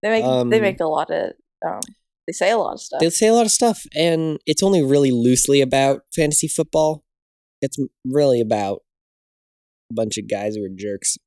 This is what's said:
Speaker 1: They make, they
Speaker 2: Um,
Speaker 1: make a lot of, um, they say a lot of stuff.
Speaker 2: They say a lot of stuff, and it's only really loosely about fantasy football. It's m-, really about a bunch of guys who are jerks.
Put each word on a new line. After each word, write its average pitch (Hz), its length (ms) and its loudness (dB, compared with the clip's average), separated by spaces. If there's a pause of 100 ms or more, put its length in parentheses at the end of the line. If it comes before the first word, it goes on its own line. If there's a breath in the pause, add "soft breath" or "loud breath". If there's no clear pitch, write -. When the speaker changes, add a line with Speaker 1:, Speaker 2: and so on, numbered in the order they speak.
Speaker 1:
They 208 80 -2
make, 220 140 0
they - 60 0
Speaker 2:
Um, 127 200 2
Speaker 1:
make 214 300 2
a 165 60 -2
lot 156 240 -2
of, - 220 -4 (340)
um, 101 140 -8 (480)
they - 40 -10
say 185 180 0
a 226 80 2
lot 165 160 -4
of - 60 -16
stuff. - 200 -8
Speaker 2:
They 165 100 2
say 214 180 2
a 226 60 6
lot 233 120 4
of 214 60 0
stuff, 233 300 0 (140)
and 160 500 0
it's 151 160 0
only 190 200 4
really 139 300 4
loosely 123 480 4
about 135 400 2 (140)
fantasy 156 340 0
football. 156 560 -2 (580)
It's - 160 -6
m-, 131 100 -4 (160)
really 131 360 2
about 104 420 -2 (1080)
a 117 40 -12
bunch 110 240 -4
of 104 100 -12
guys 107 280 -4
who 104 80 -8
are 95 120 -10
jerks. 101 400 -8 (100)